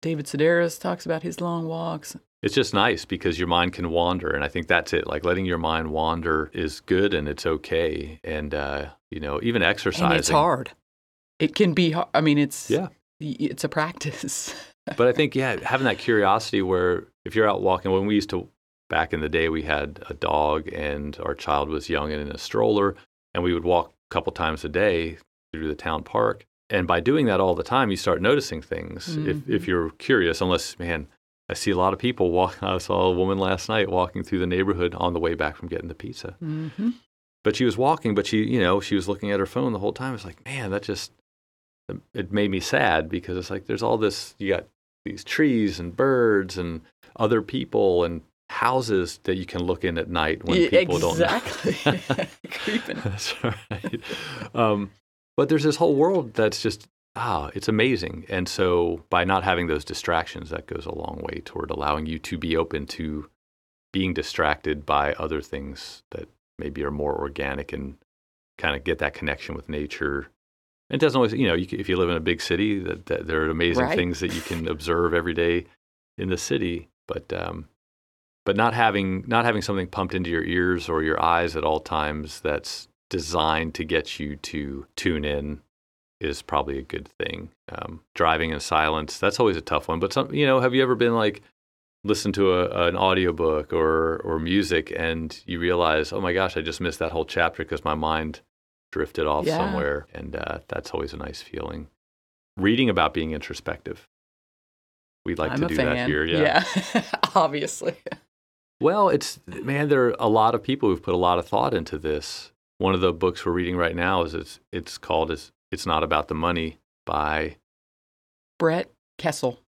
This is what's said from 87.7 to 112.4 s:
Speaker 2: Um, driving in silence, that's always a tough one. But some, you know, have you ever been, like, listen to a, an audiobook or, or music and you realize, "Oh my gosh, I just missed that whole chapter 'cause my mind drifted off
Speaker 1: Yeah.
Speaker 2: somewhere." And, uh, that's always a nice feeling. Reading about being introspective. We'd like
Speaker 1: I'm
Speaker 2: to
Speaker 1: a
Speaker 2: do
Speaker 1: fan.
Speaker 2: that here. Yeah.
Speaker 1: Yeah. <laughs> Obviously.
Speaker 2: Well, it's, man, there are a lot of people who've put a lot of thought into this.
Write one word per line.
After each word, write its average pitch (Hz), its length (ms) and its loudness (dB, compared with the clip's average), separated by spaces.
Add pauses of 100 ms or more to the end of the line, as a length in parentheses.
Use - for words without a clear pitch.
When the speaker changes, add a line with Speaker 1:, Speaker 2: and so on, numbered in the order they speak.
Speaker 2:
Um, - 320 -12 (120)
driving 80 360 2
in 76 100 -4
silence, 78 580 0
that's 101 220 0
always 104 160 4
a - 40 -4
tough - 280 -2
one. 80 100 0
But 85 140 0
some, 135 200 -2
you 143 140 2
know, 131 140 4
have 127 140 2
you 131 80 4
ever 127 120 4
been, 117 200 2
like, 107 280 0 (600)
listen 104 300 0
to 98 180 4
a, 90 340 2
an 87 100 2
audiobook 87 760 2
or, 80 460 2
or 80 200 -4
music 85 580 0
and 82 500 -4
you 85 120 -6
realize, 82 540 2
"Oh 98 80 -2
my 92 120 0
gosh, 92 240 0
I 82 60 -2
just 80 180 -6
missed 85 200 -2
that 82 100 -2
whole 80 140 -2
chapter 82 400 0
'cause - 180 -6
my 78 140 0
mind 78 440 -2 (520)
drifted - 340 -2
off 76 200 2
Speaker 1:
Yeah. 156 100 0
Speaker 2:
somewhere." 73 580 -2
And, 76 220 -10
uh, - 320 -6
that's - 240 -8
always - 200 -4
a - 40 -12
nice - 260 -10
feeling. 78 460 -10 (680)
Reading 117 320 4
about 82 240 2
being 80 200 -2
introspective. - 720 -10 (1200)
We'd 85 140 -4
like 78 140 0
Speaker 1:
I'm 135 80 -2
Speaker 2:
to 160 60 0
Speaker 1:
a - 20 -2
Speaker 2:
do - 80 -2
Speaker 1:
fan. 147 100 2 (100)
Speaker 2:
that 78 120 -2
here. 76 160 0
Yeah. 147 400 4 (300)
Speaker 1:
Yeah. 233 80 2 (180)
<laughs> - 140 -2
Obviously. 147 640 0 (840)
Speaker 2:
Well, 190 280 6
it's, - 380 0
man, 139 420 -2
there 135 200 6
are 113 120 2
a 113 80 6
lot 110 260 6
of 110 80 0
people 131 260 2
who've 90 140 2
put - 120 0
a 90 40 4
lot 90 200 4
of 87 100 -4
thought 117 260 2
into 80 240 -2
this. 76 540 -6 (260)